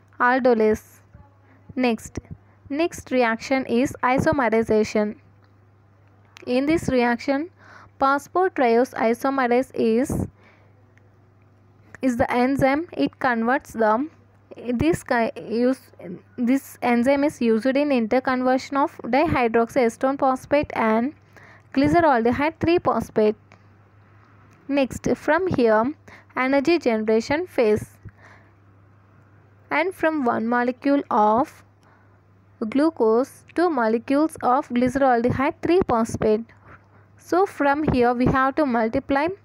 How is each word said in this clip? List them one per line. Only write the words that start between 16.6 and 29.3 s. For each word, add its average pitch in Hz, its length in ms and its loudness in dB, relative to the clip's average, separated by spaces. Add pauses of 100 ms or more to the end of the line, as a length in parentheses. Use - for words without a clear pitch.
enzyme 247 420 2
is 302 160 -2
used 220 260 0
in 285 240 0
interconversion 254 920 0
of 330 200 -4
dihydroxyacetone 247 1160 0
phosphate 269 560 -2
and 226 400 0 (600)
glyceraldehyde 285 840 2
three 330 180 2
phosphate. 220 580 0 (1300)
Next, 277 460 -2
from 330 320 0
here, 233 480 2 (420)
energy 277 420 2
generation 226 680 0
phase. 220 520 0 (1700)